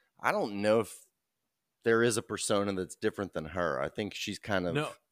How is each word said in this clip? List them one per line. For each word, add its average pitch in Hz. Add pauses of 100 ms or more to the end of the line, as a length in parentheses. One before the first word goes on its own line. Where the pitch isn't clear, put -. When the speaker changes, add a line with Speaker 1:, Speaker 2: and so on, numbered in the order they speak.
(200)
Speaker 1:
I 127
don't 120
know 107
if - (800)
there 113
is 117
a 110
persona 101
that's 92
different 90
than 80
her. 80
I 73
think 104
she's -
kind 92
of 87
Speaker 2:
No. 147 (200)